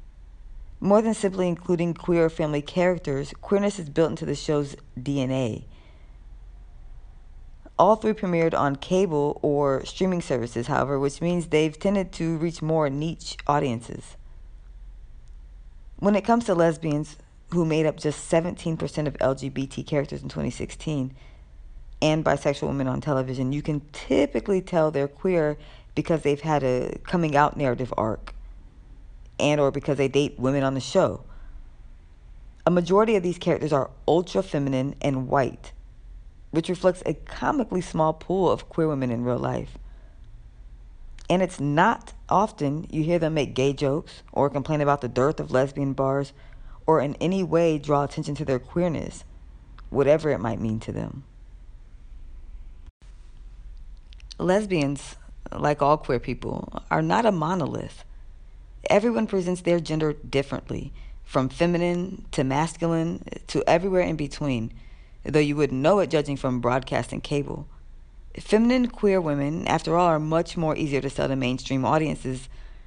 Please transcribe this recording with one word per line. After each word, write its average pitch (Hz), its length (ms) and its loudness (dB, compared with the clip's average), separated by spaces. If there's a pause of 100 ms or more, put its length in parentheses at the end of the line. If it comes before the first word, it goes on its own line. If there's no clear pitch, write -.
(800)
More 202 220 6
than 220 140 2
simply 185 320 0
including 170 480 0
queer 170 340 4
family 151 320 0
characters, 156 800 0
queerness 202 380 2
is 151 100 -8
built 156 220 4
into 160 160 -6
the 147 80 0
show's 147 400 0 (260)
D 139 200 0
N 131 100 0
A. 127 340 -2 (2250)
All 202 160 8
three 214 180 0
premiered 170 400 2
on 139 220 2
cable 156 680 2
or 143 440 2
streaming 180 360 0
services, 120 460 -2
however, 135 320 2
which 139 200 -2
means 170 280 0
they've 156 300 2
tended 196 360 0
to 165 240 -2
reach 160 240 -4
more 156 300 2
niche 156 460 -6 (100)
audiences. 139 680 0 (1800)
When 202 180 4
it 196 100 2
comes 233 200 4
to 196 80 4
lesbians, 160 640 2 (320)
who 170 160 2
made 156 200 4
up 151 120 0
just - 300 -4
seventeen 165 500 0
percent 151 300 -2
of 151 120 -6
L 135 160 4
G 139 140 -6
B 135 160 -4
T 151 180 -8
characters 143 400 -2
in 139 60 -8
twenty 143 200 -4
sixteen, 135 640 -4 (880)
and 156 240 4
bisexual 147 420 0
women 139 200 -2
on 131 120 -2
television, 131 540 -2
you 147 80 -2
can 147 200 -2 (100)
typically 254 680 0
tell 160 320 2
they're 143 160 0
queer 156 500 0 (380)
because 156 280 2
they've 143 180 2
had 151 220 2
a 127 400 0
coming 165 320 2
out 147 200 6
narrative 127 400 0
arc, - 380 -2 (1040)
and 147 220 4
or 139 80 6
because 135 280 0
they 135 100 4
date 139 320 2
women 135 240 2
on 135 100 2
the 135 60 -2
show. 135 440 2 (1400)
A 175 60 6
majority 196 440 4
of 190 60 4
these 175 160 -2
characters 151 340 0
are 139 200 2 (160)
ultra 175 340 4
feminine 139 600 0
and 131 260 0
white, 139 440 0 (800)
which 165 200 -2
reflects 180 360 2
a 156 80 0
comically 240 680 -2
small 160 320 0
pool 170 360 0
of - 180 0
queer 160 200 0
women 131 240 0
in 117 120 -2
real 123 140 0
life. 127 400 -4 (1500)
And 185 140 6
it's 180 160 -2
not 151 540 2 (140)
often 160 640 0
you 156 140 0
hear 170 160 2
them 160 160 0
make 120 180 0
gay 139 200 2
jokes 143 580 -2
or 135 180 4
complain 143 320 0
about 143 200 4
the 123 60 -4
dearth 127 320 2
of 147 120 -6
lesbian 139 420 2
bars 139 400 0 (520)
or 156 140 6
in 139 220 0
any 190 200 2
way 160 360 4
draw 143 260 2
attention 147 320 -4
to 151 80 -4
their 135 160 0
queerness, - 640 -4 (680)
whatever 143 420 4
it 123 80 0
might 110 200 -2
mean 110 220 -2
to 107 100 -8
them. 110 320 -6 (3250)
Lesbians, 170 800 2 (380)
like 147 280 2
all 147 140 6
queer 123 240 0
people, - 720 -6
are 160 100 2
not 180 240 2
a 214 60 6
monolith. 156 720 -2 (840)
Everyone 220 380 4
presents 180 340 0
their 175 180 2
gender 156 320 0
differently, 135 800 -4 (320)
from 131 240 2
feminine 175 840 0
to 147 120 2
masculine 165 800 0 (240)
to - 180 0
everywhere 180 360 4
in 175 160 0
between, 135 560 -2 (500)
though 143 160 4
you 147 160 4
wouldn't 131 260 2
know 180 180 6
it 160 100 2
judging 143 260 2
from 127 240 0
broadcast 123 540 0
and 110 100 -6
cable. 143 420 -4 (720)
Feminine 240 500 4
queer 196 340 4
women, 147 480 0
after 160 260 2
all, 175 120 6
are 160 120 4
much 156 380 0
more 156 180 2
easier 143 240 0
to 135 100 -2
sell 143 200 -2
to 135 80 0
mainstream 131 480 0
audiences. 131 640 0 (380)